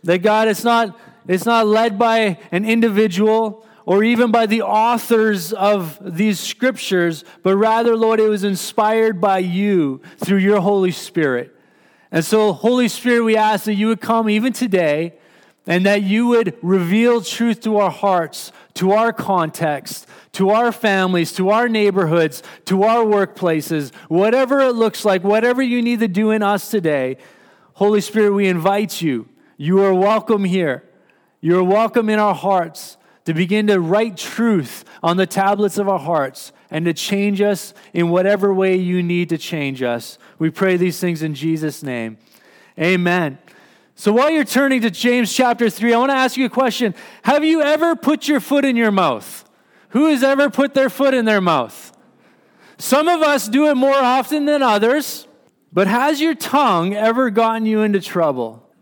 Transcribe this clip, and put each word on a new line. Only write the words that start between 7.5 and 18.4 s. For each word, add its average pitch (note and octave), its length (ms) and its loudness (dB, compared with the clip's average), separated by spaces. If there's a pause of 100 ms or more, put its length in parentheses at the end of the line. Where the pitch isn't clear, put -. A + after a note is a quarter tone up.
rather, A3+ 400 2
Lord, A3 240 2
it G#3+ 80 2
was G#3 160 0
inspired G#3+ 760 0
by F#3+ 180 2
you F3+ 640 0 (160)
through G3 220 0
your G3 200 2
Holy F#3+ 320 0
Spirit. C3+ 640 -4 (560)
And E3 120 0
so, G#3+ 280 2
Holy A#3+ 380 0
Spirit, A#3+ 340 0
we A3 140 2
ask G#3+ 260 0
that G#3+ 120 -2
you G#3+ 120 0
would A3+ 140 -2
come A3+ 280 0
even G#3+ 240 0
today E3+ 600 -2 (520)
and F3+ 200 0
that G3+ 180 2
you A3 240 0
would A#3 340 0
reveal G3 600 2
truth A#3 400 -2
to G#3+ 160 -2
our G3 140 2
hearts, F3+ 600 -2 (220)